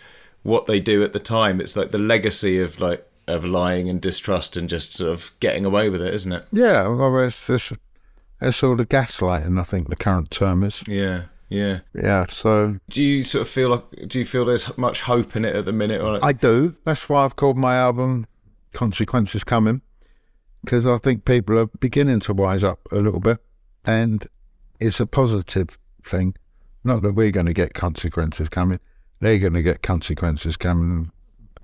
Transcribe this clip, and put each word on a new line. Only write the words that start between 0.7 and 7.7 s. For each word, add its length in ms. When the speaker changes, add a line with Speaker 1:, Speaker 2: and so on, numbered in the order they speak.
Speaker 1:
do 240
at 80
the 80
time. 400
It's, 160
like, 160
the 60
legacy 640
of, 200
like, 260
of 160
lying 440
and 120
distrust 560
and 120
just 260
sort 180
of 260
getting 260
away 240
with 140
it, 100
isn't 200
it? 180
Speaker 2:
Yeah, 380
well, 320
it's, 280
it's, 240